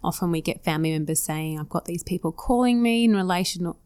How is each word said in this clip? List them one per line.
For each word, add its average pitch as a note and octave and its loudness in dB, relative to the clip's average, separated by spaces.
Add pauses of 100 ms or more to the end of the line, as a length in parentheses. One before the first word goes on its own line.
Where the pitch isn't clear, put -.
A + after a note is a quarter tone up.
often F3 -2
we E3 0
get - -4
family D#3+ 0
members D#3 0
saying, D#3 -4
"I've D3+ -8
got - -4
these E3+ -8
people F3 -4
calling A#3+ 2
me A#3 4
in A3+ 6
relation F3+ 0 (120)